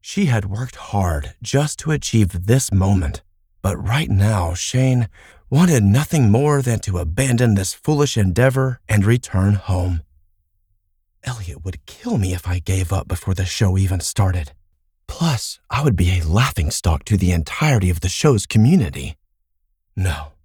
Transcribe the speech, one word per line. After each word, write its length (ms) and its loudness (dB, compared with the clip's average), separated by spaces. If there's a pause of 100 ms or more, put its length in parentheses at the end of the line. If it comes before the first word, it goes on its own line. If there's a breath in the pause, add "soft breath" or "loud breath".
She 260 -2
had 200 0
worked 300 -8
hard 640 -2
just 380 -2
to 100 -6
achieve 560 0
this 260 2
moment, 500 0 (400)
but 140 -2
right 340 -2
now, 440 2
Shane 540 0 (420 loud breath)
wanted 320 4
nothing 480 4
more 320 2
than 180 0
to 180 -4
abandon 560 2
this 200 -2
foolish 420 -2
endeavor 720 0
and 160 2
return 500 2
home. 480 -2 (1200)
Elliot 380 -12
would 220 -10
kill 320 -6
me 160 -2
if 120 -8
I 120 -2
gave 340 -2
up 160 -4
before 240 -4
the 140 -2
show 320 0
even 220 0
started. 520 -2 (540)
Plus, 520 -4 (120)
I 120 -2
would 140 2
be 220 2
a 80 -2
laughingstock 800 0
to 100 0
the 160 2
entirety 560 0
of 120 -2
the 100 -2
show's 340 2
community. 720 2 (800)
No. 380 -4 (100)